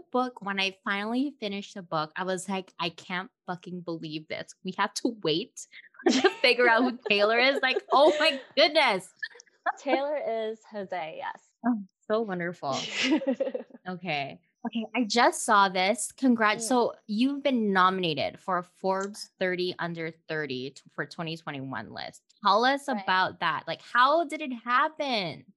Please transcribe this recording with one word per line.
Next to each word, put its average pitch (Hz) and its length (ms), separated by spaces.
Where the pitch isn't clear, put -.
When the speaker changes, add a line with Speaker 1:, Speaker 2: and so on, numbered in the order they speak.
Speaker 1:
book, 247 300
when 196 180
I 190 120
finally 226 560
finished 202 340
the 202 80
book, 156 340
I 180 80
was 180 240
like, 190 300
"I 170 120
can't 180 400
fucking 175 360
believe 160 460
this. - 260
We 185 140
have 208 180
to - 120
wait 170 440
<laughs> - 240
to 262 200
figure 247 260
out 226 160
who 247 140
Taylor 214 320
is." 269 220
Like, 254 300
oh 285 260
my 302 300
Speaker 2:
<laughs> - 80
Speaker 1:
goodness. 285 580
Speaker 2:
Taylor 285 380
is 226 540
Jose, 180 480
yes. - 320
Speaker 1:
Oh, 233 180
so 214 200
wonderful. 175 680
Speaker 2:
<laughs> 269 760
Speaker 1:
Okay. 170 520
Okay, 226 200
I 247 80
just 240 400
saw 196 240
this. 190 440
Congrats. 226 520
Speaker 2:
Mm. 220 40
Speaker 1:
So 240 260
you've 269 360
been 233 300
nominated 180 680
for 180 220
Forbes 190 760
thirty 180 400
Under 165 320
thirty 135 420
t-, - 120
for 156 120
twenty 160 300
twenty-one 131 560
list. - 300
Tell 208 200
us 277 260
Speaker 2:
Right. 202 160
Speaker 1:
about 185 340
that. 160 260
Like, 160 160
how 285 440
did 311 160
it 277 100
happen? 247 920